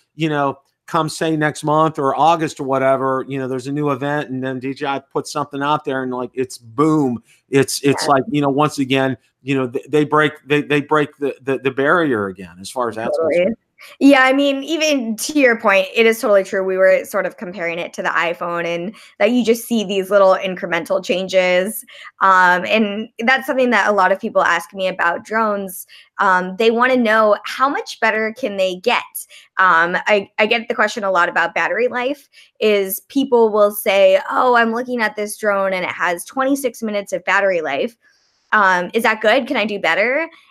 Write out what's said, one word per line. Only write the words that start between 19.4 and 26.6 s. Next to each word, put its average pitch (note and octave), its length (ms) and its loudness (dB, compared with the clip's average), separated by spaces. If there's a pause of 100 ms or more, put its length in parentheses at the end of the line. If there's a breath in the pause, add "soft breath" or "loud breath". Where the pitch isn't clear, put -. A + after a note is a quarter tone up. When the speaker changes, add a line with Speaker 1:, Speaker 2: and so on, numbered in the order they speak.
Speaker 2:
just A3+ 220 0
see A3+ 180 -2
these F#3+ 260 -4
little F#3+ 260 4
incremental F3+ 680 -4
changes. F#3 800 -2 (360 loud breath)
Um, F3+ 440 6
and G#3+ 440 0 (100)
that's A#3+ 260 0
something B3+ 260 0
that G#3 180 2
a - 20 4
lot F#3+ 200 2
of G3 80 0
people F#3+ 220 0
ask E3+ 320 0
me F#3+ 140 -4
about F3 380 -2
drones. G#3 600 -4 (340 loud breath)
Um, F#3 380 0
they A3+ 140 4